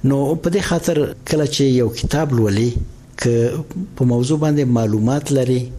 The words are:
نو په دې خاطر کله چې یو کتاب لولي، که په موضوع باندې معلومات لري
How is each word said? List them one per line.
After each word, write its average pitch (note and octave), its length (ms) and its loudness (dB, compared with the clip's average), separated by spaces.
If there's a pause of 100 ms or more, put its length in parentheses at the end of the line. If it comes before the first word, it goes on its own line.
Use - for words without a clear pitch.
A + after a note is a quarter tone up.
نو C#3 260 0
په E3 140 -4
دې F#3 200 0
خاطر D#3+ 460 0 (140)
کله D#3 160 2
چې C#3 160 -2
یو B2 280 4
کتاب C#3+ 440 -2
لولي، A2+ 380 2 (460)
که B2 460 0 (340)
په B2+ 140 2
موضوع B2 260 0
باندې D3 420 2
معلومات A2+ 520 0
لري B2+ 480 0